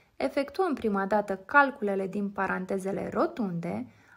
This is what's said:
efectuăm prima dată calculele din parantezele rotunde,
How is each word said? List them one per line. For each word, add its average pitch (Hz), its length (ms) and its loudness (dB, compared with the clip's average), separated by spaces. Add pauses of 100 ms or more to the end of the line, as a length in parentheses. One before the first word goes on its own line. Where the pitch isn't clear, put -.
(160)
efectuăm 285 580 0
prima 202 320 0
dată 202 320 0
calculele 208 720 2
din 202 220 -2
parantezele 190 840 -2
rotunde, 202 760 -2 (300)